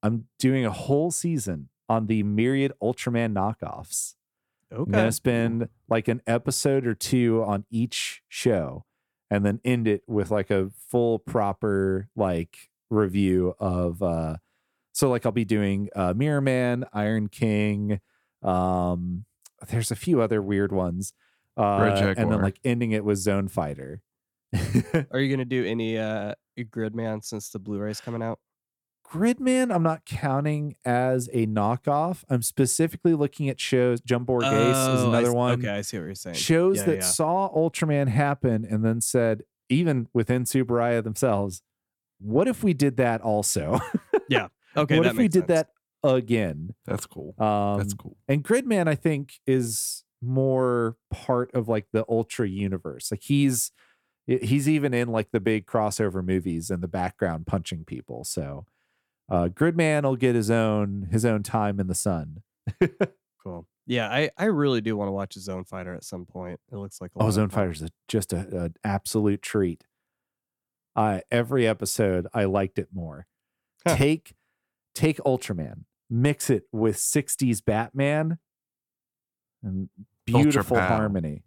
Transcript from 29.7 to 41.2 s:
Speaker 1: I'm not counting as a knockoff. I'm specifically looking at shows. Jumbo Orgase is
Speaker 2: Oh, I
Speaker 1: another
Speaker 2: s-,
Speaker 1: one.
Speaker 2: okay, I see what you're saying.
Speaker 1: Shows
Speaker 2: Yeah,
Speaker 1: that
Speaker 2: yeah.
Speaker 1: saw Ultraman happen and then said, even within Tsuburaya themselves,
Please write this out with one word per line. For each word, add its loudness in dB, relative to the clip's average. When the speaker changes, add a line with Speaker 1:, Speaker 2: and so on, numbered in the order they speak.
Speaker 1:
I'm 2
not -2
counting -2
as 0
a 2
knockoff. 0
I'm 2
specifically 2
looking 0
at -6
shows. 2
Jumbo 0
Orgase 4
is 4
Speaker 2:
Oh, 2
I 4
Speaker 1:
another 4
Speaker 2:
s-, 2
Speaker 1:
one. 2
Speaker 2:
okay, -4
I -4
see -8
what -6
you're -10
saying. -12
Speaker 1:
Shows 4
Speaker 2:
Yeah, -2
Speaker 1:
that 2
Speaker 2:
yeah. -4
Speaker 1:
saw 0
Ultraman 2
happen 0
and -2
then 2
said, 0
even 2
within 2
Tsuburaya 0
themselves, -2